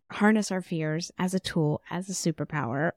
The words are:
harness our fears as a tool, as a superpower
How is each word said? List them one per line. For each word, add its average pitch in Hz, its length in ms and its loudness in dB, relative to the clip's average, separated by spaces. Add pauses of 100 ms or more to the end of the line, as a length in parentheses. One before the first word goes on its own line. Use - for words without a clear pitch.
(120)
harness 208 400 4
our 185 100 -2
fears 160 580 -2
as 185 140 0
a 190 60 2
tool, 151 420 0 (100)
as 185 180 -6
a 190 40 -6
superpower 147 840 -2